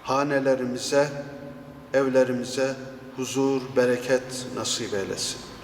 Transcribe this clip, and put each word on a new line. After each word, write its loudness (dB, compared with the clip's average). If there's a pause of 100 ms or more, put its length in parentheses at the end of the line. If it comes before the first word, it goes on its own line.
Hanelerimize, 2 (840)
evlerimize 2 (400)
huzur, 2 (140)
bereket 2 (100)
nasip -4
eylesin. -4 (260)